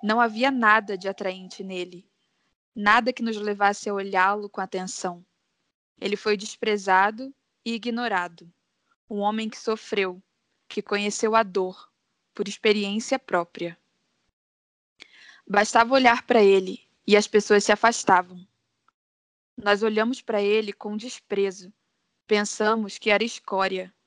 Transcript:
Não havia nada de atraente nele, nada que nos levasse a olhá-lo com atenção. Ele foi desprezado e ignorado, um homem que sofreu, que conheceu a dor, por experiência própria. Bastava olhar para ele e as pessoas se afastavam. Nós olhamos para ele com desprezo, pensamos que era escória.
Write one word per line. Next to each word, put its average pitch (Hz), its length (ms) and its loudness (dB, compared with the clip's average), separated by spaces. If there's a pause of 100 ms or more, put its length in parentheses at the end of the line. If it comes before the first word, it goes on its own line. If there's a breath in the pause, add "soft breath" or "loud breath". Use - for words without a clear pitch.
Não 214 180 0
havia 233 300 2
nada 214 480 2
de 190 100 -6
atraente 190 560 -8
nele, 180 420 -10 (720)
nada 220 340 2
que 247 120 -6
nos 226 160 -4
levasse 202 500 0
a 208 60 -4
olhá-lo 196 560 0
com - 100 -10
atenção. 185 640 -8 (760)
Ele 202 160 -4
foi 208 220 -2
desprezado 208 960 0 (300)
e 233 80 -6
ignorado, 202 800 -6 (560)
um 208 120 -6
homem 214 280 -4
que - 100 -14
sofreu, 196 640 -6 (460)
que - 140 -8
conheceu 208 520 -2
a 226 80 4
dor, 185 480 -6 (440)
por 202 140 -6
experiência 214 680 -2
própria. 170 600 -6 (1700 loud breath)
Bastava 226 480 2
olhar 247 320 4
para 240 160 6
ele 190 440 4 (200)
e 202 100 6
as 214 100 4
pessoas 208 380 4
se - 80 4
afastavam. 185 720 2 (1080)
Nós 208 280 2
olhamos 220 400 0
para 214 180 -4
ele 208 320 0
com 208 240 -10
desprezo, 196 760 -6 (540)
pensamos 214 680 0
que - 140 -2
era 202 120 4
escória. 190 720 -6 (120)